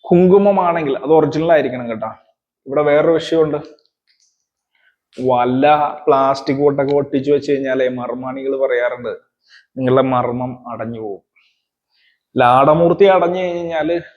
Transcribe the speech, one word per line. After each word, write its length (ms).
കുങ്കുമമാണെങ്കിൽ 840
അത് 140
ഒറിജിനൽ 360
ആയിരിക്കണം 360
കേട്ടോ. 200
ഇവിടെ 220
വേറൊരു 300
വിഷയമുണ്ട്, 400
വല്ല 360
പ്ലാസ്റ്റിക് 580
കൊട്ടൊക്കെ 360
ഒട്ടിച്ചു 340
വെച്ച് 180
കഴിഞ്ഞാലേ 360
മർമാണികൾ 520
പറയാറുണ്ട്, 480
നിങ്ങളുടെ 280
മർമ്മം 380
അടഞ്ഞു 320
പോകും. 180
ലാടമൂർത്തി 680
അടഞ്ഞു 300
കഴിഞ്ഞാല് 500